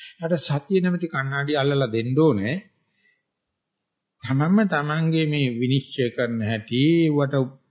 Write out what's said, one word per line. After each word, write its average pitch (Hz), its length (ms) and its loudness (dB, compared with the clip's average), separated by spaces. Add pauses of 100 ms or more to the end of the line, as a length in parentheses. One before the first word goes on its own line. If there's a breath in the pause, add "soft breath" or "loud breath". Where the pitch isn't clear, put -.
(160 loud breath)
යාට 165 260 -2
සතිය 165 380 0
නැමැති 175 280 -2
කණ්ණාඩි 139 480 -4
අල්ලලා 139 360 0
දෙන්න 113 240 -2
ඕනේ. 131 380 2 (1700)
තමන්ම 151 440 2
තමන්ගේ 160 600 0
මේ 147 260 0
විනිශ්චය 127 580 -2
කරන 117 300 -4
හැටි, 113 440 -2 (240)
වට, 143 260 0 (360)